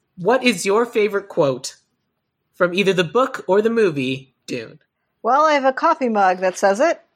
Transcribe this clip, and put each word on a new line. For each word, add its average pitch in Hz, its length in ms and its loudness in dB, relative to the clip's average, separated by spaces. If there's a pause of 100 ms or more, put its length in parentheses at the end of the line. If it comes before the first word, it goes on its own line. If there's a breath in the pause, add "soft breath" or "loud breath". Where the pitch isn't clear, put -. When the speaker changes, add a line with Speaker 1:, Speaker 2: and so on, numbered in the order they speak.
(160)
Speaker 1:
What 240 280 0
is 196 220 0
your 208 180 2
favorite 208 440 -2
quote 139 480 -2 (760)
from 175 220 -2
either 190 180 2
the 180 120 0
book 247 420 -2
or 196 160 2
the 226 80 0
movie, 139 640 -2 (120)
Dune? - 340 -12 (420)
Speaker 2:
Well, 269 240 2
I 311 80 2
have 269 100 0
a 262 80 4
coffee 302 360 0
mug 190 300 2
that 185 200 -2
says 196 220 2
it. 320 200 0 (160)